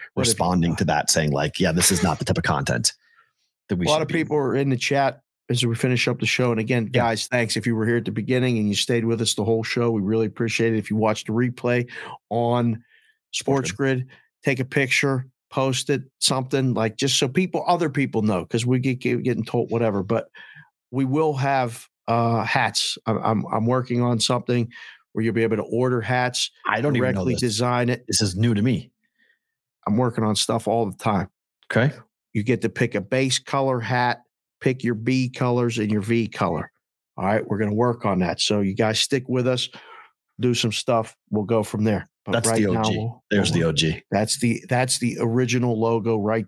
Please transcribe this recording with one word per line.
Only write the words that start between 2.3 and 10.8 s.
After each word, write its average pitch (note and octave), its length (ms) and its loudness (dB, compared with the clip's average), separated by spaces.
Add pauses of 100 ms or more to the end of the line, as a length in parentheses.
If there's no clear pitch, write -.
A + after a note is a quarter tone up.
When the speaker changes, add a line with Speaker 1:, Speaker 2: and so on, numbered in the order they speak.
Speaker 2:
of E2 60 -2
content C#2 480 0 (760)
that G2 80 -2
we F2 100 -2
Speaker 1:
A - 20 2
lot D3+ 80 4
Speaker 2:
should D#3+ 60 0
Speaker 1:
of D#3 60 -4
Speaker 2:
be." D#3+ 60 -4
Speaker 1:
people D#3 220 0
are C3+ 180 0
in C#3 160 2
the C3 60 2
chat C3+ 440 0 (300)
as B2 160 0
we A#2 80 0
finish B2 340 0
up B2 120 -2
the A#2+ 60 -2
show. B2 260 0
And A2 80 -2
again, A#2 240 0 (100)
Speaker 2:
Yeah. B2 80 2
Speaker 1:
guys, A2+ 240 -2
thanks A#2 300 -2
if G#2+ 100 -4
you A#2 80 2
were A2 120 0
here A#2+ 100 2
at A2+ 80 -2
the - 80 -4
beginning B2 460 0
and G#2 100 0
you G2+ 80 0
stayed A#2 280 0
with A2+ 160 0
us A2 140 0
the G#2 100 -2
whole A2+ 200 2
show. A#2+ 260 0
We A2 100 0
really A2 260 2
appreciate A2+ 480 0
it. A2 40 2
If - 120 -4